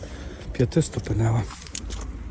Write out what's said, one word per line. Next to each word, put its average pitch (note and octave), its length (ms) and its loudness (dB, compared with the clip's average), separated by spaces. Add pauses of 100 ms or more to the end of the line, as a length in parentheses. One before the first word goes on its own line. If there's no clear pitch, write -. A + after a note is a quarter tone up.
(520)
п'ятиступенева. A2+ 880 4 (880)